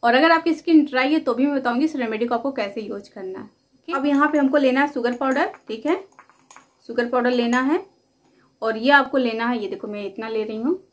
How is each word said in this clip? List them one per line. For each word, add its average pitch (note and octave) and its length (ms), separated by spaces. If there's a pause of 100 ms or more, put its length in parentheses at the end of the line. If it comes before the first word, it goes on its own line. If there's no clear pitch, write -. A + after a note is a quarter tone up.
और A#3 120
अगर D#4 160
आपकी E4 240
स्किन D#4+ 300
ड्राई B3+ 280
है D#4+ 80
तो C4+ 140
भी B3+ 120
मैं C#4+ 100
बताऊंगी B3+ 280
इस D#4 120
रेमेडी A3+ 300
को A#3+ 80
आपको A#3 180
कैसे A3 280
यूज़ G#3 300
करना F#3+ 280
है। G#3+ 100 (400)
ठीक? D4 80
अब C#4 100
यहाँ C#4+ 240
पे D4+ 80
हमको C#4 180
लेना C4+ 240
है C#4+ 80
शुगर B3 240
पाउडर। C4+ 380 (180)
ठीक A3+ 180
है, F4 100 (920)
शुगर A#3+ 200
पाउडर B3 220
लेना A#3+ 320
है D4+ 180 (840)
और A3 140
ये A#3 140
आपको C#4 280
लेना A#3 280
है, B3 120
ये G3+ 100
देखो - 200
मैं G#3 160
इतना A3 240
ले A3 160
रही G#3+ 120
हूँ C#4+ 220 (140)